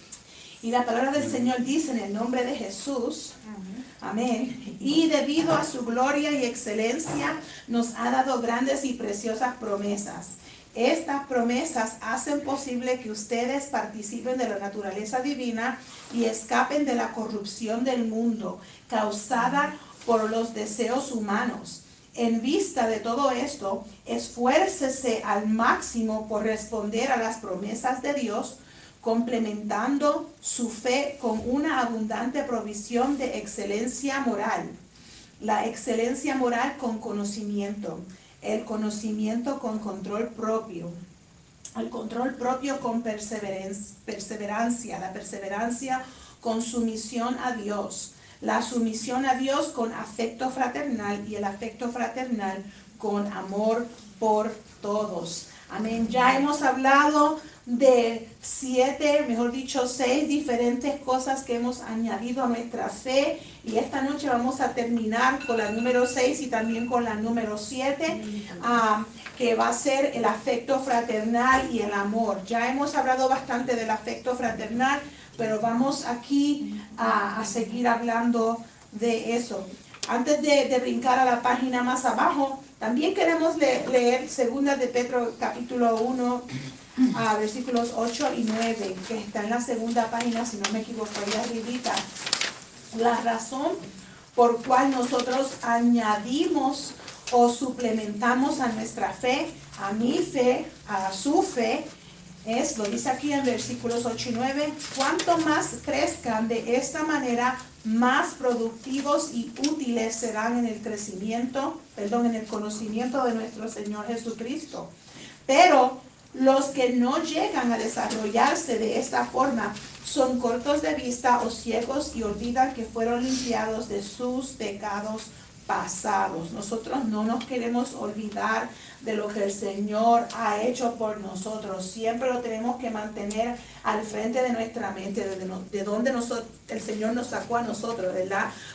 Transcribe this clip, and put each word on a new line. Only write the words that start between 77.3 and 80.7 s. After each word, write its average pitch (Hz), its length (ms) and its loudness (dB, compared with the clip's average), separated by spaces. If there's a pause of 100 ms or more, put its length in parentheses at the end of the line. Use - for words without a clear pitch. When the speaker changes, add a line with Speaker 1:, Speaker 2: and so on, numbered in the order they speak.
Speaker 1:
a 214 40 -2
seguir 233 440 0
hablando 233 720 2 (300)
de 226 420 0
eso. 196 320 -2 (400)
Antes 277 340 2
de, 285 280 6
de 254 100 4